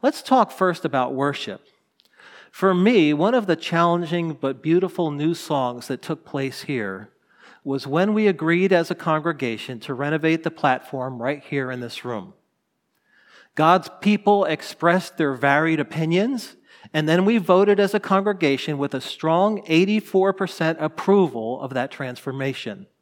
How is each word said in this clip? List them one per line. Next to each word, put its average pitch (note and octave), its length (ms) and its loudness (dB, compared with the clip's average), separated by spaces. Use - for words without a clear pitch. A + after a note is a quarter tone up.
Let's C#4+ 220 -2
talk B3 260 2
first F3+ 360 -2
about C3 280 -2
worship. C#3 480 -4
For F#3+ 240 2
me, F3+ 400 4
one F#3 220 2
of A#3 100 0
the F3 100 2
challenging E3+ 800 0
but C3+ 300 -6
beautiful E3+ 480 0
new D3+ 240 0
songs B2 520 -4
that C3 140 -6
took - 240 -8
place C3+ 380 -6
here G#2 480 -8
was C#3 220 -4
when F3+ 260 2
we G#3+ 140 2
agreed F3+ 460 2
as E3+ 180 2
a - 40 -4
congregation C#3 840 -4
to - 140 -10
renovate D#3 500 -2
the E3 80 -4
platform B2+ 680 -2
right C3+ 240 -4
here C3+ 260 -4
in B2+ 80 -8
this A#2+ 240 -12
room. A2 300 -8
God's E3 340 4
people G#3 420 4
expressed E3+ 720 -2
their C#3+ 180 0
varied D3 460 2
opinions, F3+ 760 -2
and D#3 140 0
then F3 160 4
we A3+ 140 4
voted G3 420 4
as G3 140 2
a G#3 80 0
congregation F3+ 760 0
with C#3 160 -4
a C3+ 60 -4
strong F#3 680 0
eighty-four F#3+ 680 2
percent E3+ 480 -4
approval C#3 800 0
of C3 120 -10
that C3 160 -4
transformation. C3 960 -8